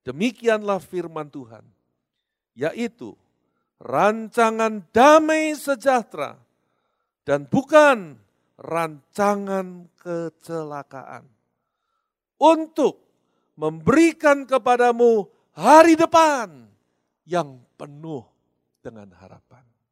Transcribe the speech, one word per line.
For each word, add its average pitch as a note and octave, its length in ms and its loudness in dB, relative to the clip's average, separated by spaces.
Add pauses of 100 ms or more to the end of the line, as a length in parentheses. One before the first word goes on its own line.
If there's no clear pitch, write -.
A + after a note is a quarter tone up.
Demikianlah G#3 800 -4
firman E3 480 -12
Tuhan, A#2 320 -20 (960)
yaitu D#3+ 560 -8 (640)
rancangan A3 1200 -4
damai D#4 560 4
sejahtera A3+ 880 -4 (880)
dan C#3+ 160 -2
bukan B3+ 720 2 (400)
rancangan F#3 1400 -6
kecelakaan. D#3 1300 -12 (1120)
Untuk D#4 640 0 (560)
memberikan C#4 880 0
kepadamu A#3+ 800 0 (240)
hari D#4 480 6
depan C#4+ 640 0 (640)
yang D3 320 -6 (160)
penuh D3 480 -16 (560)
dengan G#2+ 400 -20
harapan. G2 480 -20 (240)